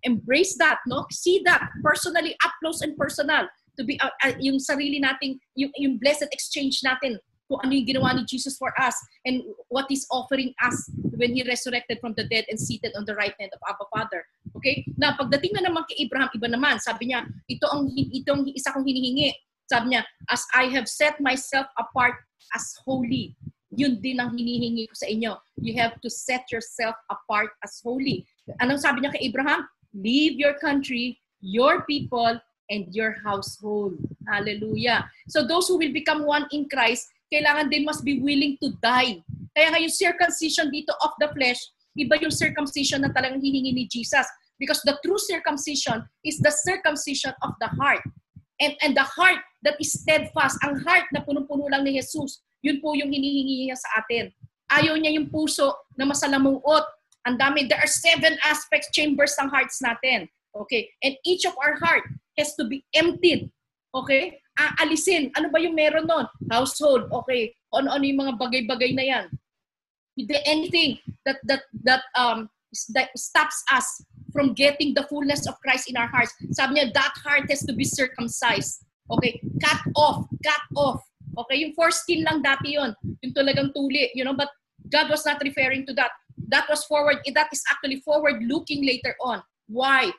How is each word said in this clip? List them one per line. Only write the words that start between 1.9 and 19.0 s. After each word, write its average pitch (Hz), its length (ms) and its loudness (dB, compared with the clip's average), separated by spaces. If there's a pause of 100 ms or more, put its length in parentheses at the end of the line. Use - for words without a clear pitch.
up 302 160 -2
close 320 160 -4
and 302 160 -4
personal. 277 560 0 (240)
To 269 80 -8
be, 233 160 -4
uh, 262 240 0
uh, 262 160 2
yung 269 240 0
sarili 285 400 -2
nating, 269 400 -2 (160)
yung, 277 160 -2
yung 269 240 0
blessed 285 320 2
exchange - 560 -4
natin, 254 320 -2 (320)
kung 262 140 -2
ano 262 100 2
yung 262 160 2
ginawa 262 240 2
ni 254 80 0
Jesus 262 320 -6
for 254 240 -6
us 247 160 2 (320)
and 254 160 -2 (240)
what 269 220 -2
He's 269 260 -4
offering 262 480 -2
us 240 160 0 (400)
when 240 160 0
He 254 80 -2
resurrected 240 560 -4
from 226 160 -8
the 220 160 -6
dead 220 160 0
and 220 140 -8
seated 220 340 -6
on 202 80 -8
the 208 160 -6
right 208 220 -2
hand 196 100 -12
of - 160 -18
Abba 202 240 -8
Father. 214 320 -6 (400)
Okay? 226 320 0
Na 277 240 2
pagdating 285 400 0
na 370 80 0
naman 330 240 0
kay 285 160 -4
Abraham, 262 300 -2
iba 220 100 -4
naman. 240 320 2
Sabi 240 320 -6
niya, 247 160 -2 (220)
"Ito 262 240 -2
ang 285 180 0
hi-, 262 240 -2
ito 277 160 -4
ang 285 160 2
isa - 240 -4
kong 277 140 -2
hinihingi." 262 480 0 (320)